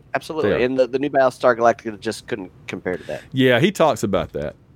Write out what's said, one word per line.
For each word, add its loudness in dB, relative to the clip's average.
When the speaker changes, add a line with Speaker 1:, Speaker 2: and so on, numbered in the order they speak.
Speaker 1:
absolutely. -4
Speaker 2:
They 2
are. 2
Speaker 1:
And -2
the, 2
the -4
new -4
Battlestar 2
Galactica 0
just -8
couldn't -8
compare -6
to -20
that. -10
Speaker 2:
Yeah, 4
he 4
talks 0
about -2
that. -8